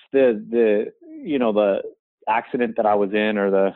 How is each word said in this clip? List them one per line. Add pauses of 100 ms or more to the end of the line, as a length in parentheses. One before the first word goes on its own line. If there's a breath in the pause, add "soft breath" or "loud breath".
(120)
the,
the, (280)
you
know,
the (460)
accident
that
I
was
in,
or
the,